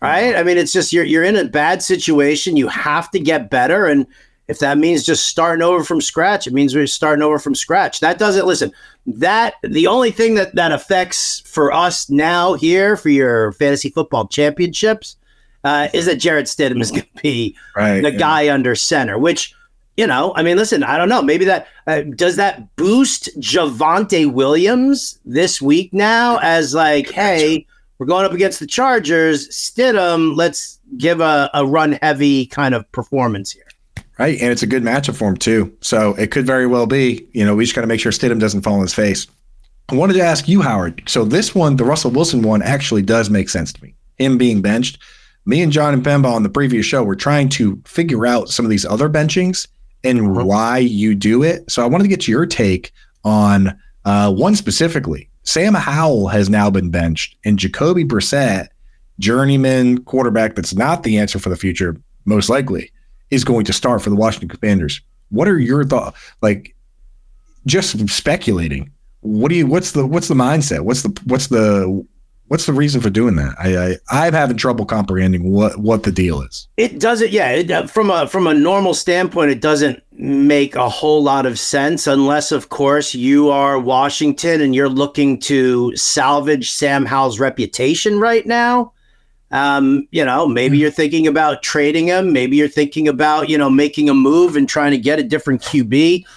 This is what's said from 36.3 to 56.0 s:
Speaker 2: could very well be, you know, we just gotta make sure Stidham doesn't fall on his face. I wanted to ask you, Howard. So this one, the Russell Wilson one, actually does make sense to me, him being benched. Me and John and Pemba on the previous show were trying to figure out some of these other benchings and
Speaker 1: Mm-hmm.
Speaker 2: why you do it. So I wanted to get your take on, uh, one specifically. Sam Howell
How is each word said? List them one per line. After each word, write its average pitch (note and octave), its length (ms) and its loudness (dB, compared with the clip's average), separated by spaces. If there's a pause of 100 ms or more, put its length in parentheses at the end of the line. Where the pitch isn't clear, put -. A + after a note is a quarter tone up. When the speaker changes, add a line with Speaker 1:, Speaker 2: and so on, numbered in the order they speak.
Speaker 2:
could C3+ 140 -2
very B2+ 220 2
well B2 180 2
be, B2+ 480 0
you A2 100 0
know, G#2 120 2
we A2 80 2
just A#2+ 120 -2
gotta A#2 120 -2
make A2+ 120 0
sure A2+ 120 -2
Stidham A#2 280 -2
doesn't G#2 220 0
fall G#2 140 0
on G2+ 60 2
his F#2 120 -2
face. G#2 320 -2 (640)
I C3+ 60 -2
wanted F#3 180 2
to F#3 80 2
ask D3+ 260 0
you, F#3 140 4
Howard. G2+ 460 -2
So A#2 180 0
this D#3+ 300 0
one, D3+ 200 2
the B2 100 0
Russell C#3 260 0
Wilson C3 320 0
one, G#2+ 180 2
actually B2+ 400 -2
does A2 300 0
make G2 180 0
sense E2+ 240 -6
to - 100 -20
me, - 120 -20 (220)
him C3 200 2
being A#2+ 240 2
benched. G#2+ 380 -2 (460)
Me C3+ 160 2
and E3 100 2
John D3 220 2
and B2 100 0
Pemba C#3+ 280 2
on A2 120 0
the G#2 60 0
previous B2 360 0
show C3 180 0
were G2 120 -2
trying C#3+ 340 0
to G#2 360 -2
figure C3 420 -2
out A#2+ 220 0
some - 160 -4
of A2 40 0
these G2+ 160 0
other A2 240 0
benchings D#3+ 560 0 (380)
and B2 160 2
Speaker 1:
Mm-hmm. F#2+ 260 0
Speaker 2:
why A2 320 0
you A2 380 0
do G#2+ 280 2
it. E3+ 280 -2
So B2 120 -2
I A#2+ 40 2
wanted E3+ 160 2
to G3+ 60 2
get F#3+ 180 -2
your C3 180 2
take F3 480 -2 (300)
on, G2+ 540 2 (280)
uh, G2+ 280 2
one E3+ 220 2
specifically. D3+ 720 -4 (140)
Sam F#3+ 300 0
Howell D3 540 0